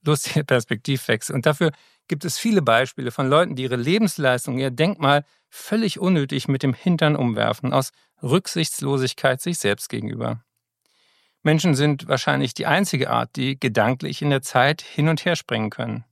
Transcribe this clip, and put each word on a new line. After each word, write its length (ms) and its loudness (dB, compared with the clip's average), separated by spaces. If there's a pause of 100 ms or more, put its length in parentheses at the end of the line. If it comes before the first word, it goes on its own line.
Lustiger 400 0
Perspektivwechsel. 880 0
Und 120 0
dafür 260 2 (360)
gibt 160 -6
es 140 -4
viele 240 2
Beispiele 480 2
von 180 -2
Leuten, 280 2
die 80 -4
ihre 120 -2
Lebensleistung, 840 0
ihr 120 -2
Denkmal 540 2 (240)
völlig 500 -4
unnötig 500 0
mit 140 0
dem 120 2
Hintern 420 2
umwerfen, 560 0
aus 200 0 (300)
Rücksichtslosigkeit 1160 -2
sich 180 -4
selbst 300 -2
gegenüber. 560 -6 (1000)
Menschen 320 2
sind 340 0
wahrscheinlich 460 0
die 120 -4
einzige 440 0
Art, 260 -2
die 240 -4
gedanklich 640 0
in 80 0
der 100 2
Zeit 400 2
hin 280 -2
und 160 -2
her 120 2
springen 340 -4
können. 420 -8